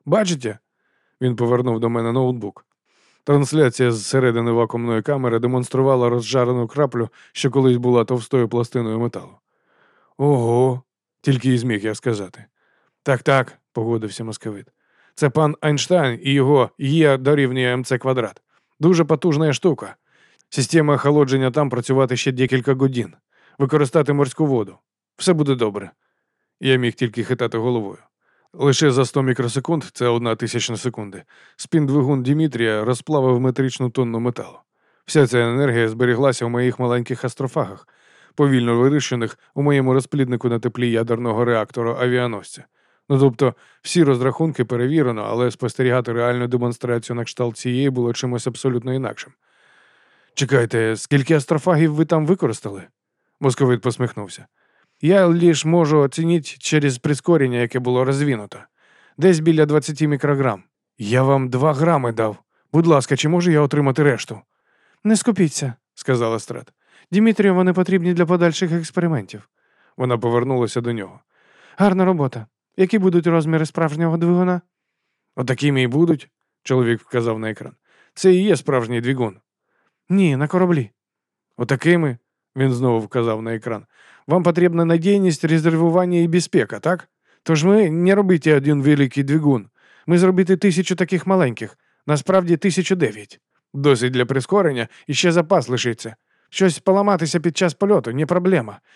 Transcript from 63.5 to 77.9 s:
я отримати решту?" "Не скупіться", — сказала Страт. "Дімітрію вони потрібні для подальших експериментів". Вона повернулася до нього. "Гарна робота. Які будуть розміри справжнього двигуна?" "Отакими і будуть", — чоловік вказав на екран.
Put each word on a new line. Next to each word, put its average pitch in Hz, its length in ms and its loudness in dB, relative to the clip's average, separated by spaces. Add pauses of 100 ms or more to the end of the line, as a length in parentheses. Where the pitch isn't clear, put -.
я 151 100 4
отримати 143 420 0
решту?" 120 380 -2 (640)
"Не 214 120 4
скупіться", — 170 580 0 (200)
сказала 117 440 -2
Страт. - 340 -14 (380)
"Дімітрію 202 440 4
вони 185 180 4
потрібні 180 420 0
для 170 120 2
подальших 170 460 0
експериментів". 160 760 -4 (480)
Вона 123 220 -2
повернулася 120 640 0
до 120 120 -4
нього. 98 280 -10 (560)
"Гарна 190 280 4
робота. 143 420 -2 (300)
Які 190 220 2
будуть 175 280 2
розміри 160 400 0
справжнього 165 500 -2
двигуна?" 175 440 0 (760)
"Отакими 135 460 0
і 127 40 2
будуть", — 151 420 0 (340)
чоловік 120 380 0
вказав 117 380 -4
на 110 120 -6
екран. 101 220 -14 (420)